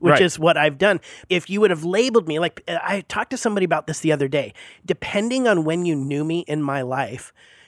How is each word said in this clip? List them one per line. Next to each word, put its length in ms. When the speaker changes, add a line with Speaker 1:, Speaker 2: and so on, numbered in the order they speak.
Speaker 1:
which 120
Speaker 2:
Right. 80
Speaker 1:
is 180
what 180
I've 220
done. 220
If 200
you 120
would 100
have 140
labeled 420
me, 120
like, 280
uh, 160
I 200
talked 280
to 60
somebody 280
about 220
this 140
the 120
other 160
day. 240
Depending 600
on 180
when 200
you 100
knew 300
me 240
in 140
my 200
life, 500